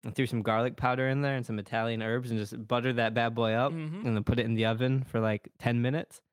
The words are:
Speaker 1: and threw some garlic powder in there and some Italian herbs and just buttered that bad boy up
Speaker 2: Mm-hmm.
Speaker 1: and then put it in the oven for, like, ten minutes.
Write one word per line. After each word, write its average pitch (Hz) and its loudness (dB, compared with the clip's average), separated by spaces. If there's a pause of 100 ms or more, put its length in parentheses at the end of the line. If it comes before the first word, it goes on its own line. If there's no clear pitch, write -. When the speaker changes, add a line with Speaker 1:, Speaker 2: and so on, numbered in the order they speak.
Speaker 1:
and 110 -8
threw 135 2
some 117 -2
garlic 113 0
powder 127 0
in 135 0
there 139 0
and 123 -4
some 107 -6
Italian 113 -2
herbs 120 -2
and 113 0
just 107 -8
buttered 123 0
that 113 2
bad 117 2
boy 113 2
up 123 2
Speaker 2:
Mm-hmm. 160 -6
Speaker 1:
and 117 2
then 104 2
put 120 2
it 113 2
in 113 0
the 110 2
oven 127 2
for, 123 -2
like, 110 0 (100)
ten 120 2
minutes. 139 -2 (120)